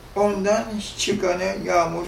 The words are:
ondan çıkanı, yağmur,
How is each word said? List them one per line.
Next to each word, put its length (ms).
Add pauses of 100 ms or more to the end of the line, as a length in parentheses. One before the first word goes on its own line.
(160)
ondan 500 (320)
çıkanı, 580 (100)
yağmur, 420